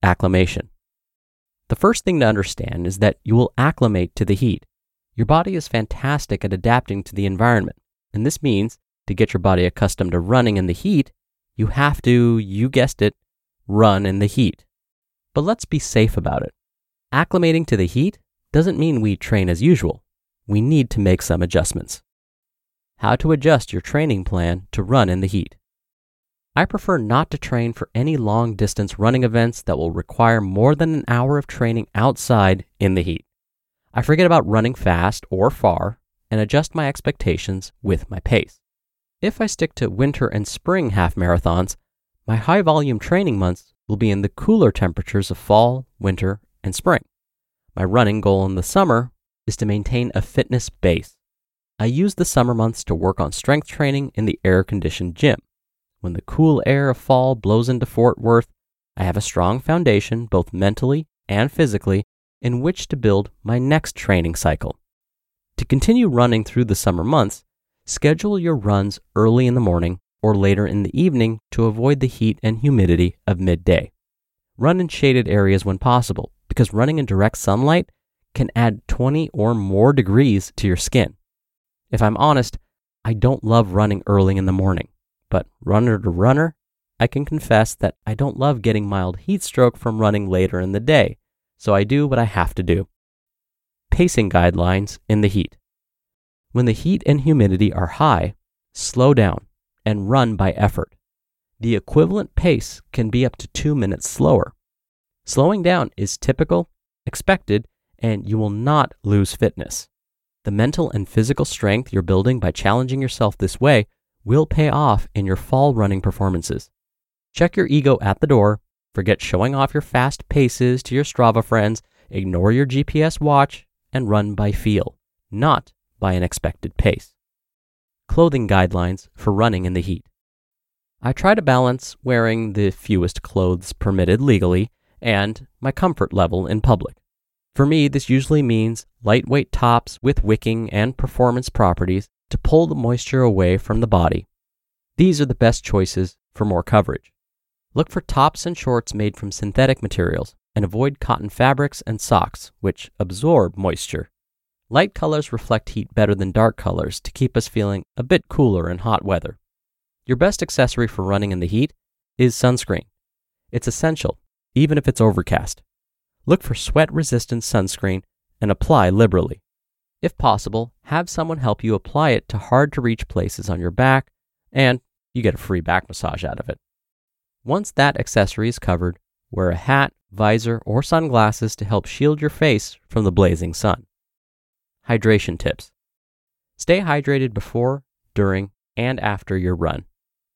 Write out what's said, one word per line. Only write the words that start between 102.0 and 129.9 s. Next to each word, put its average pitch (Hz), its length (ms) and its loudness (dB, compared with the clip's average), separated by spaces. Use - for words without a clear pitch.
pace - 460 -2
can 113 160 -2
be 123 160 0
up 120 120 -4
to - 100 -16
two - 280 -2
minutes 98 320 -4
slower. 135 460 0
Slowing 180 380 0
down 170 340 0
is - 220 -6
typical, 170 500 -2
expected, - 640 -2
and 107 320 -4
you 107 80 -2
will 107 140 -2
not 131 420 0
lose 101 320 2
fitness. - 540 -4
The 104 80 -6
mental 123 400 0
and 101 180 -4
physical 117 360 0
strength 107 460 -2
you're 95 120 -2
building 98 360 2
by 92 120 -2
challenging 127 500 -2
yourself 117 360 -2
this - 220 -4
way 127 280 4
will 143 240 2
pay 151 220 0
off 135 440 2
in 101 100 -2
your 95 120 0
fall 135 400 0
running 98 260 0
performances. 92 680 -4
Check 175 200 0
your 190 120 0
ego 139 340 2
at 98 200 -2
the 156 60 2
door, 104 320 4
forget 98 260 0
showing 113 320 -2
off 135 180 0
your 147 100 -2
fast - 480 -2
paces 127 520 0
to - 140 -6
your 139 80 0
Strava 113 400 2
friends, 110 400 0
ignore 95 420 0
your 131 140 2
G 135 180 -2
P 151 200 0
S 160 160 -2
watch, 143 480 2
and 123 160 -2
run 104 240 2
by 104 180 -2
feel, - 460 -2
not 127 440 0
by 95 140 0
an 90 100 0
expected - 520 -6
pace. - 380 -2
Clothing 143 380 2
guidelines 92 640 0
for - 180 -4
running 98 340 0
in 90 80 -4
the 90 80 -2
heat. 87 260 -6